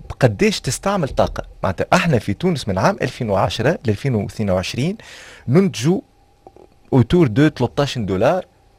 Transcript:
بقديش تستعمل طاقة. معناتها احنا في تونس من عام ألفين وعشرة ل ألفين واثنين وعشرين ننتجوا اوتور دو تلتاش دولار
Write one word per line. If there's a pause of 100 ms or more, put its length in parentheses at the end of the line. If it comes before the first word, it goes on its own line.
بقديش
تستعمل
طاقة. (200)
معناتها
احنا
في
تونس
من
عام
ألفين
وعشرة
ل
ألفين
واثنين
وعشرين (500)
ننتجوا (920)
اوتور
دو
تلتاش
دولار (340)